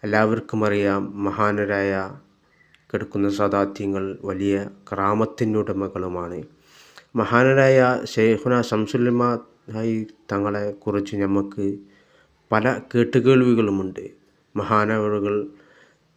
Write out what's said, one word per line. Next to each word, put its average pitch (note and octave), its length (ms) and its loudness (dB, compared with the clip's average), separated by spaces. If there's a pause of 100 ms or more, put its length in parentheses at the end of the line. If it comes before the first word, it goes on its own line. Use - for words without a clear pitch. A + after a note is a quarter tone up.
എല്ലാവർക്കും A2 600 0
അറിയാം, G2+ 380 0 (220)
മഹാനരായ G2+ 680 0 (920)
കിടക്കുന്ന G2+ 440 -2
സാദാത്യങ്ങൾ G2+ 760 -2 (200)
വലിയ G2 300 -2 (280)
കറാമത്തിനുടമകളുമാണ്. G2 1600 -4 (760)
മഹാനരായ C3 640 6 (260)
ശൈഖുനാ A2+ 580 2
ശംസുൽ A2+ 400 -2
ഉലമ A#2+ 200 2 (1080)
തങ്ങളെ G#2 420 -2
കുറിച്ച് G2+ 440 -6
നമുക്ക് G2+ 500 -2 (840)
പല A2+ 360 2
കേട്ടുകേൾവികളുമുണ്ട്. A#2 1160 2 (500)
മഹാനവറുകൾ G#2 840 0 (800)